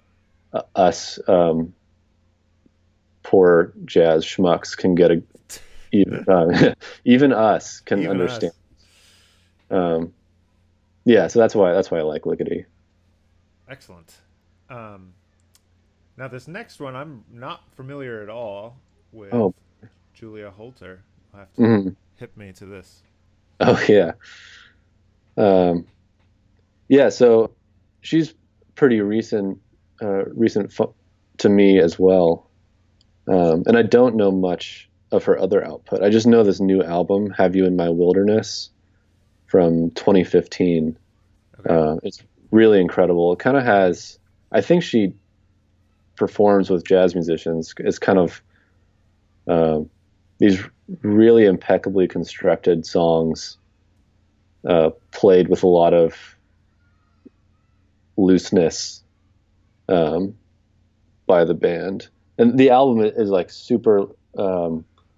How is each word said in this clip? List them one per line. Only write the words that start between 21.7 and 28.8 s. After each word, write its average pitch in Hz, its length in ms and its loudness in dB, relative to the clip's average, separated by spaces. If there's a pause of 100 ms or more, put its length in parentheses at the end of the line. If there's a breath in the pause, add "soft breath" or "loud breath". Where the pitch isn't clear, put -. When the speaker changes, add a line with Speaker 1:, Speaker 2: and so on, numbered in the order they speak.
Speaker 2:
hip - 200 -20
me 101 160 -20
to 98 140 -20
this. 95 360 -20 (580)
Speaker 1:
Oh, 117 280 0
yeah. 92 240 4 (1300 loud breath)
Um, 92 480 2 (1040)
yeah, 135 200 4
so 113 440 2 (500)
she's 156 320 -4 (400)
pretty 123 260 2